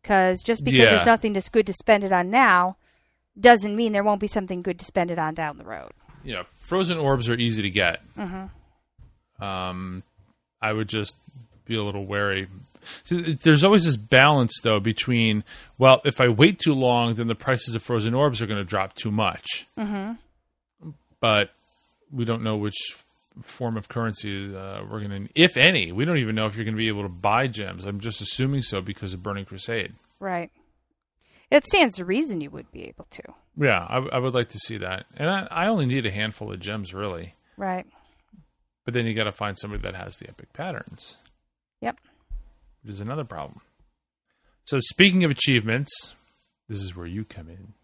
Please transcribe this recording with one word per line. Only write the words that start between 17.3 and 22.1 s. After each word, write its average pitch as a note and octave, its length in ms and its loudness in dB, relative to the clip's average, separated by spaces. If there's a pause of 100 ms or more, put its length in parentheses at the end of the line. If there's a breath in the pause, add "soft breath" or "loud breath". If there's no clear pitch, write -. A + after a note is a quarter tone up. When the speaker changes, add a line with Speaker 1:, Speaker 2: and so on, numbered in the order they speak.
Speaker 2:
prices B2 400 -2
of A2 80 -4
frozen A2+ 300 0
orbs C3 280 2
are A2+ 60 -2
gonna G2+ 160 -4
drop F#2+ 300 -4
too - 180 -6
much. - 560 -2 (100)
Speaker 1:
Mm-hmm. G#3 360 -6 (1080)
Speaker 2:
But G#2+ 320 2 (600)